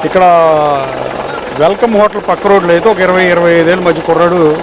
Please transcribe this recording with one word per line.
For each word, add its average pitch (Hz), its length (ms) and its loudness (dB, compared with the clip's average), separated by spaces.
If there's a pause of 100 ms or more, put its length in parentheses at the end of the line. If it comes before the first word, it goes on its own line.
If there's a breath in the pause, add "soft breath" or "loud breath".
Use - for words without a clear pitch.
ఇక్కడ 185 180 0 (1400)
వెల్కమ్ 202 420 0
హోటల్ 208 280 0
పక్క 185 180 -2
రోడ్లో 190 240 2
అయితే 175 180 2
ఒక 190 100 0
ఇరవై, 185 260 2
ఇరవై 170 260 2
ఐదేళ్ళ 170 320 2
మధ్య 165 180 0
కుర్రాడు 165 600 0